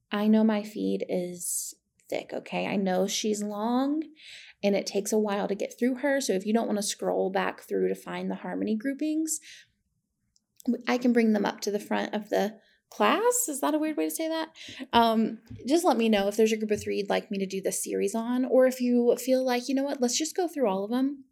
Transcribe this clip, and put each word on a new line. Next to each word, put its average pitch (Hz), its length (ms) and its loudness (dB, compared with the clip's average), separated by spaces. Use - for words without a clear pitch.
I 208 160 -2
know 220 160 6
my 208 220 2
feed 196 440 -4
is 180 680 -6
thick, - 260 -6
okay? 180 320 -6
I 190 80 -4
know 190 320 0
she's 208 340 -2
long 240 600 -2
and 202 100 4
it 190 100 0
takes 202 280 -2
a 220 60 2
while 208 280 0
to 202 80 -4
get - 240 -6
through 247 200 0
her. 277 220 0
So 269 120 -2
if 190 120 -2
you 214 80 0
don't 220 140 2
wanna 208 160 -2
scroll 185 480 -2
back 185 300 -2
through 190 260 -2
to 190 80 -2
find 185 340 -8
the 190 60 -4
Harmony 190 400 -4
groupings, 302 640 -2
I 247 100 2
can 247 140 4
bring 226 220 4
them 208 120 2
up - 140 -2
to 208 100 -4
the 202 80 0
front 208 340 -4
of 208 160 -6
the 196 300 0
class. 427 580 2
Is 277 120 -6
that 294 140 0
a 311 40 0
weird 311 180 -2
way 311 100 0
to 311 40 -4
say 320 160 -4
that? 320 220 -4
Um, 226 460 4
just 339 160 4
let 285 120 4
me 226 120 2
know 202 180 4
if 208 100 -2
there's 220 140 4
a 220 60 2
group 214 160 -2
of 208 100 0
three 202 140 -4
you'd 196 120 -2
like 190 220 0
me 202 80 -4
to 190 80 -2
do 190 140 -6
this 185 240 -4
series 196 320 -2
on, 240 280 -2
or 254 220 6
if 254 140 0
you 240 360 4
feel 262 280 0
like, 247 240 0
you 269 80 0
know 269 80 0
what, 277 180 -4
let's 247 160 2
just 311 180 -4
go 359 120 0
through 285 180 0
all 190 160 2
of 208 80 -6
them 269 420 -2